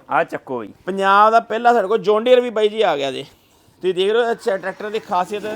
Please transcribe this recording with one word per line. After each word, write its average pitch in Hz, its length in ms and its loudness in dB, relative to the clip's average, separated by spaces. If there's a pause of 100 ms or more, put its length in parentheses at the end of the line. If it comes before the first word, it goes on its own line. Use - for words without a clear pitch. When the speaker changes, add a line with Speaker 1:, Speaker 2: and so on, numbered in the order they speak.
Speaker 1:
ਆਹ 147 140 0
ਚੱਕੋ - 360 -8
ਬਈ। 104 140 -12 (120)
Speaker 2:
ਪੰਜਾਬ 196 460 2
ਦਾ 226 80 4
ਪਹਿਲਾ 233 340 0
ਸਾਡੇ 214 140 0
ਕੋਲ 220 100 0
ਜੌਨ 208 260 0
ਡੀਅਰ 247 180 6
ਵੀ 247 80 -4
ਬਾਈ 214 200 0
ਜੀ 214 120 -4
ਆ 175 160 2
ਗਿਆ 139 140 -4
ਜੀ। 131 120 -8 (580)
ਤੁਸੀਂ 185 120 -2
ਦੇਖ 185 180 0
ਰਹੇ 233 140 2
ਹੋ, 233 60 -2
ਅੱਛਾ, 226 260 -4
ਟਰੈਕਟਰ 190 320 -10
ਦੀ 214 100 -6
ਖਾਸੀਅਤ, 202 440 -4 (120)